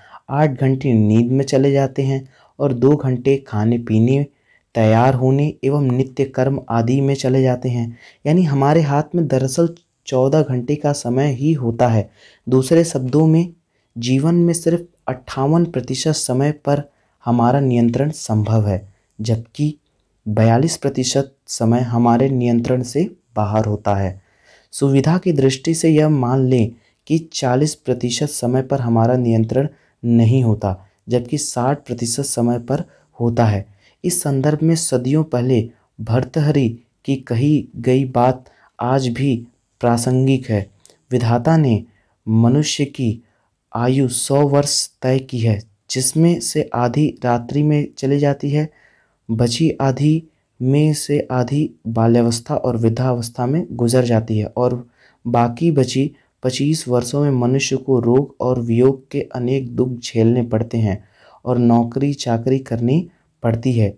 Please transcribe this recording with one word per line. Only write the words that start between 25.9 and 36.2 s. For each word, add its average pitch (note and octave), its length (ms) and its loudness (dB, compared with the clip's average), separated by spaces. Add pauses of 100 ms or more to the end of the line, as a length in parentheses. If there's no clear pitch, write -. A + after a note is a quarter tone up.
मान C3 360 2
लें A#2+ 260 2 (360)
कि D#3+ 260 -2
चालीस C#3 420 0
प्रतिशत B2 500 -4
समय B2+ 360 -2
पर C3 200 -4
हमारा A#2 360 2
नियंत्रण A#2+ 500 0 (380)
नहीं A#2 380 4
होता, G#2 420 -2 (240)
जबकि A#2+ 280 -2
साठ C3+ 480 -4
प्रतिशत A#2 380 -6
समय A#2+ 360 -2
पर C#3 240 -4 (360)
होता A#2+ 260 2
है। G2+ 220 -2 (380)
इस F3+ 160 -2
संदर्भ D3 420 0
में E3 120 4
सदियों C3+ 480 -2
पहले B2 460 0 (320)
भर्तृहरि A#2 800 0 (260)